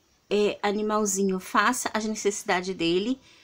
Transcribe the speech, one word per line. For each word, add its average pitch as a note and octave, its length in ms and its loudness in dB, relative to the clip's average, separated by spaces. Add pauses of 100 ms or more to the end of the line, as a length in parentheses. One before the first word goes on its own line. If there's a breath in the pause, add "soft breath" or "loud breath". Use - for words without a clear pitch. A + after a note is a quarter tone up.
(300)
é, G#3 320 2
animalzinho G#3 800 2
faça A3 540 -2
as A3 120 -2
necessidades G3+ 720 -2
dele F3+ 440 0 (240 soft breath)